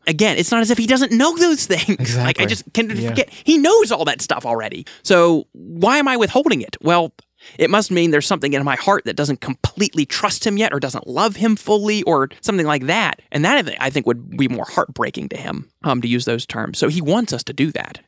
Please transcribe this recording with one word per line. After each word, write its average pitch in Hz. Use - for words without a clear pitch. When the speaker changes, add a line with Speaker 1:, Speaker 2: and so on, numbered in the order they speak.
Speaker 1:
Again, 160
it's 170
not 233
as 220
if 233
he 226
doesn't 254
know 294
those 330
things. 147
<laughs> -
Like, 120
I 180
Speaker 2:
Exactly. -
Speaker 1:
just -
can 226
Speaker 2:
Yeah. 226
Speaker 1:
forget. 233
He 320
knows 392
all 165
that 135
stuff -
already. 113
So 170
why 170
am 294
I 254
withholding 233
it? -
Well, 170
it -
must 214
mean 170
there's 147
something 143
in 139
my 135
heart -
that 117
doesn't 147
completely -
trust -
him 202
yet 220
or 143
doesn't 131
love 196
him 214
fully 208
or 135
something 175
like 143
that. 185
And 147
that, 254
I 233
thi-, -
I 135
think, 139
would 120
be 135
more 120
heartbreaking -
to -
him, -
um, 127
to 120
use 120
those 120
terms. -
So -
he 165
wants 202
us 120
to -
do 160
that. -